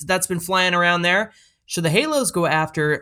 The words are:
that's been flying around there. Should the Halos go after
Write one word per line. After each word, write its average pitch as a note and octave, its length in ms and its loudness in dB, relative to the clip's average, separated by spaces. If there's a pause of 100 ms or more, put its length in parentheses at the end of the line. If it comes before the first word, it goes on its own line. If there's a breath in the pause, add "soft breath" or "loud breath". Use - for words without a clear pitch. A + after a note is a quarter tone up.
that's F#3 220 -2
been F3 140 -4
flying F#3 340 0
around F3 280 2
there. F#3+ 280 0 (360 soft breath)
Should - 180 -4
the D#3+ 60 2
Halos C4+ 420 0
go E3+ 140 0
after D3+ 560 0